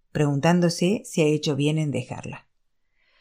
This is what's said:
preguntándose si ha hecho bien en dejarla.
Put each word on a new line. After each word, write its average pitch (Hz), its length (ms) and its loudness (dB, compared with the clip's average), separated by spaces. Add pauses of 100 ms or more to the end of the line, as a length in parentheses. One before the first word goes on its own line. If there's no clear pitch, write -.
(120)
preguntándose 170 920 2
si - 180 -2
ha 151 40 4
hecho 151 300 0
bien 151 220 0
en 156 120 -2
dejarla. - 580 -10 (720)